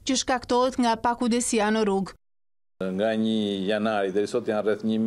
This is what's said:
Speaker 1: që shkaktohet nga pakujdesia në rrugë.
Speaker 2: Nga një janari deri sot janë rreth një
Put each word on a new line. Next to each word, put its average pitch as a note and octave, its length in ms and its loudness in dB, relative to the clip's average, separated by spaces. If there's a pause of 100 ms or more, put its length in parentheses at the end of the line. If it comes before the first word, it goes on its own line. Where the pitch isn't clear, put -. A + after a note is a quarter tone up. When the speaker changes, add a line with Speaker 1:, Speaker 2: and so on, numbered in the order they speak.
Speaker 1:
që C4 200 0
shkaktohet B3+ 600 0
nga A3+ 140 2 (100)
pakujdesia A#3 640 0
në A3 160 2
rrugë. F#3+ 300 -2 (840)
Speaker 2:
Nga A2 240 2
një A2 160 0 (300)
janari G#2 420 0
deri G#2 160 0
sot A2 240 -2
janë G#2+ 140 0
rreth G#2+ 180 0
një A2 220 0